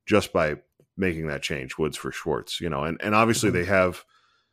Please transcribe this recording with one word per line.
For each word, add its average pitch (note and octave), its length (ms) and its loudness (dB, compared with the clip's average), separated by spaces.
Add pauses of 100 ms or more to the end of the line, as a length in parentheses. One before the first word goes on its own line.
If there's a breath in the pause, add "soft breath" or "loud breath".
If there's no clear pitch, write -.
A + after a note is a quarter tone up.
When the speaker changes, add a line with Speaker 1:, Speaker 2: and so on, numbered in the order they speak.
Speaker 1:
just G#2 260 2
by D#2 240 2 (400)
making E2 300 -2
that C#2+ 160 -6
change, C2+ 360 -6
Woods D2+ 180 -2
for C2 160 -8
Schwartz, - 480 -6
you F2 80 -4
know, C#2+ 160 -2
and, E2 180 -4
and G#2+ 120 0
obviously A2+ 340 4
Speaker 2:
Mm-hmm. F2+ 100 2
Speaker 1:
they F2 60 0
have F#2 400 2 (480)